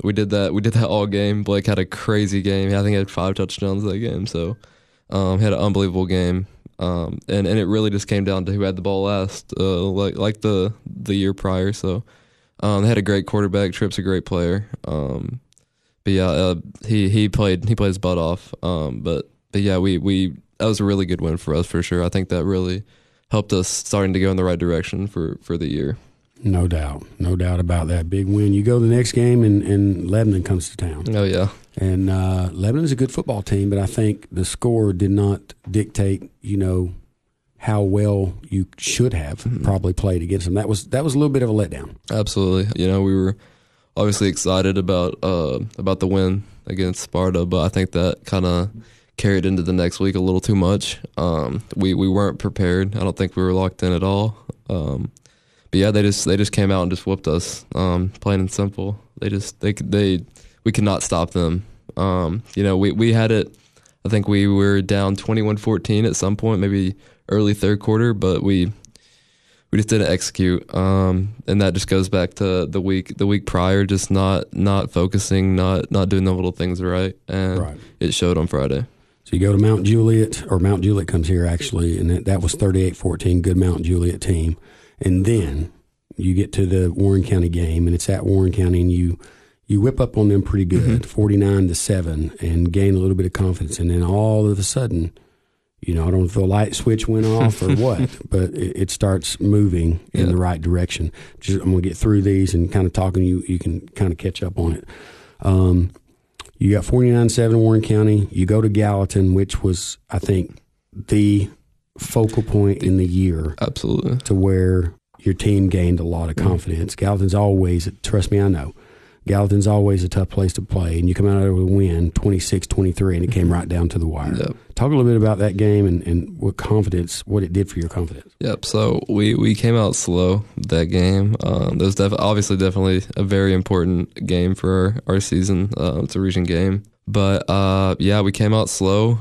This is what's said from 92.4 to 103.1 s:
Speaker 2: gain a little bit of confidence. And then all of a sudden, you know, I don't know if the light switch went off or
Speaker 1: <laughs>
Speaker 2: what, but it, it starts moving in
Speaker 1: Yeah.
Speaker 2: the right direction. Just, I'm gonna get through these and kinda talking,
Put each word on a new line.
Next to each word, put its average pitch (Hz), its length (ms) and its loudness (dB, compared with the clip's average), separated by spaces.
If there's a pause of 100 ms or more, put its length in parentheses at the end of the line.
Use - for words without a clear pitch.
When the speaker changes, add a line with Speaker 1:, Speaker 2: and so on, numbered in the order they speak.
Speaker 2:
gain 98 240 2
a 92 40 2
little 95 180 0
bit 92 80 0
of 90 80 -4
confidence. 92 460 -2
And 85 120 0
then 87 100 0
all 107 480 2
of 101 80 0
a 95 60 -2
sudden, 90 480 -2 (680)
you 87 120 -4
know, 82 140 0
I 90 40 2
don't 92 100 4
know 90 40 4
if 90 80 -2
the 95 120 2
light 101 280 2
switch 110 360 0
went 110 160 2
off 113 360 2
or 90 140 2
Speaker 1:
<laughs> - 0 -
Speaker 2:
what, 120 340 0 (200)
but 92 240 0
it, - 300 -4
it 95 80 -2
starts - 500 -2
moving 90 580 2 (140)
in - 80 0
Speaker 1:
Yeah. 87 60 2
Speaker 2:
the 90 100 2
right 90 240 0
direction. 87 500 -2 (300)
Just, 95 200 -2
I'm 92 100 0
gonna 90 100 4
get 90 160 -2
through 104 240 4
these 95 320 2
and 87 180 2
kinda 92 180 2
talking, 92 360 0